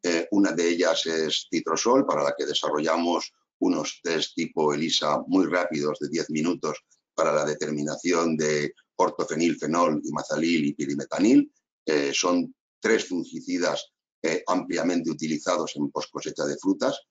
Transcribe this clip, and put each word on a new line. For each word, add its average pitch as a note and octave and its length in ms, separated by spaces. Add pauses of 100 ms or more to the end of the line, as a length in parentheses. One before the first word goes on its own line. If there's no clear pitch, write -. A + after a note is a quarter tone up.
Eh, E2 300
una G2 200
de E2+ 180
ellas E2+ 360
es D#2+ 440
Citrosol, E2 560
para D2 180
la C#2+ 140
que C#2+ 80
desarrollamos D#2+ 840 (280)
unos F2 440
test E2 320
tipo D#2 380
elisa D2+ 540
muy F2+ 180
rápidos D2+ 540
de D2 100
diez D#2+ 200
minutos D#2 540 (320)
para D#2+ 160
la D2+ 140
determinación D2+ 920
de D2+ 380 (220)
ortofenilfenol, D#2+ 1080
imazalil D2+ 600
y D2 80
pirimetanil. D2+ 800 (340)
Eh, D2+ 280
son F2 400 (260)
tres A2 280
fungicidas, E2+ 880 (280)
eh, D#2+ 240
ampliamente F2 640
utilizados D#2 680
en D2 120
post D2 220
cosecha D2+ 340
de C#2+ 120
frutas F#2+ 420 (120)